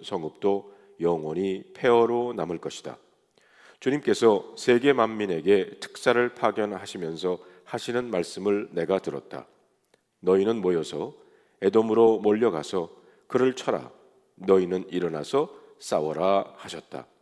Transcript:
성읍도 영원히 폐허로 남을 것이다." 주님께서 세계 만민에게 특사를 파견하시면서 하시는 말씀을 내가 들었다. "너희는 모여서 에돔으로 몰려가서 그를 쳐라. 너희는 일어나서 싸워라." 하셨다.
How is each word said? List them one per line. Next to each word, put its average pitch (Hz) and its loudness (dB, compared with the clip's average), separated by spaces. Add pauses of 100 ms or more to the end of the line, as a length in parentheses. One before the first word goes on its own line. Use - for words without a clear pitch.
성읍도 98 -4 (280)
영원히 85 -2 (100)
폐허로 120 2
남을 85 -6
것이다." - -14 (800)
주님께서 113 2
세계 123 4
만민에게 107 0
특사를 120 0
파견하시면서 95 -4 (240)
하시는 120 -6
말씀을 101 -2
내가 87 0
들었다. 71 -10 (720)
"너희는 98 2
모여서 87 -2 (480)
에돔으로 110 4
몰려가서 101 0 (340)
그를 127 2
쳐라. 78 -6 (460)
너희는 95 2
일어나서 87 -4 (200)
싸워라." 85 0
하셨다. 78 -16 (140)